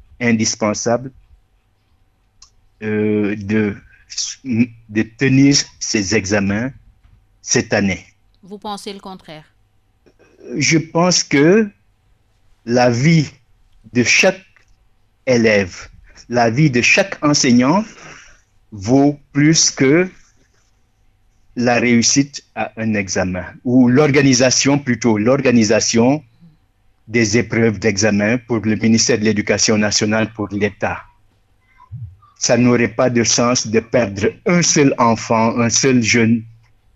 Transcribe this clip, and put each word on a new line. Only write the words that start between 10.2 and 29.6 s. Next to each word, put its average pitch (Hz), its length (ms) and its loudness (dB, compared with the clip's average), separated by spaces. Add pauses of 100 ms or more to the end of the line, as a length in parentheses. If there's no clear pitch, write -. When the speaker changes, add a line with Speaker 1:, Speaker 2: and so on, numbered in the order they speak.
Speaker 1:
Je 156 220 -2
pense 175 440 -2
que 180 460 2 (1000)
la 123 240 2
vie 143 400 2 (640)
de 120 100 2
chaque 185 420 0 (800)
élève, 110 640 0 (400)
la 117 220 0
vie 143 200 2
de 120 120 0
chaque - 420 0
enseignant 143 600 2 (880)
vaut 135 460 2 (140)
plus 151 380 2
que 160 380 2 (1500)
la 120 240 0
réussite 120 680 0 (100)
à 107 220 -8
un 110 180 -4
examen, 90 520 -4 (180)
ou 123 240 4
l'organisation 135 880 2
plutôt, 120 380 -2
l'organisation 120 1080 2 (840)
des 110 300 0
épreuves 110 400 0
d'examen 104 580 0
pour 120 220 -4
le 107 180 -2
ministère 113 420 0
de 107 60 -4
l'Éducation 107 540 0